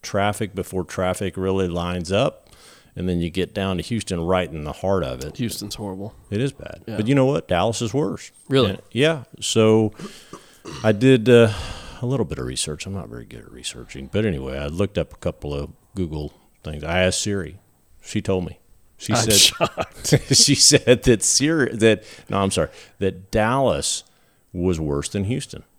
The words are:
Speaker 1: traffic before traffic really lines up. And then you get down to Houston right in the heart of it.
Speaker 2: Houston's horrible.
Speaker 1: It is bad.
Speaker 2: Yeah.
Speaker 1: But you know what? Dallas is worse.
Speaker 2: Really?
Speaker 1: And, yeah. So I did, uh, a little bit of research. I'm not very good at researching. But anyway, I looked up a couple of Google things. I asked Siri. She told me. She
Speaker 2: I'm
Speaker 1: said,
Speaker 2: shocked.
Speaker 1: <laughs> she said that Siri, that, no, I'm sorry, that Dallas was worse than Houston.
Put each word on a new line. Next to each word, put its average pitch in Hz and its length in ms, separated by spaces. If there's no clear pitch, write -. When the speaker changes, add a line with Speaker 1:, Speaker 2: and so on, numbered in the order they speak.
Speaker 1:
traffic 101 520
before 92 300
traffic 92 540
really 95 300
lines 87 440
up. 113 280
And 90 140
then 87 120
you 85 100
get 90 240
down 95 220
to 85 60
Houston 98 380
right 90 260
in 76 180
the 73 60
heart 92 320
of 127 220
it. - 120
Speaker 2:
Houston's 104 360
horrible. 98 400
Speaker 1:
It 101 100
is 135 120
bad. - 340
Speaker 2:
Yeah. 110 120
Speaker 1:
But 107 100
you 139 80
know 131 100
what? 143 220
Dallas 92 340
is 113 100
worse. 151 400
Speaker 2:
Really? 131 240
Speaker 1:
And, 95 100
yeah. 143 320
So 110 540
I 110 80
did, 117 360
uh, 117 240
a - 20
little 123 200
bit 139 120
of 131 80
research. 73 400
I'm 95 80
not 87 160
very 58 160
good - 140
at - 120
researching. 64 600
But 110 140
anyway, 67 340
I 71 80
looked 90 320
up 80 120
a - 40
couple 76 400
of 71 160
Google 76 380
things. 76 200
I 85 160
asked 92 220
Siri. 98 360
She - 220
told 95 240
me. - 140
She - 160
Speaker 2:
I'm 117 100
Speaker 1:
said, 113 100
Speaker 2:
shocked. - 800
Speaker 1:
<laughs> 135 80
she - 180
said 127 500
that 117 200
Siri, 147 540
that, 107 260
no, 98 120
I'm 95 100
sorry, 80 180
that 95 320
Dallas 110 720
was 90 280
worse 73 300
than 101 140
Houston. 127 400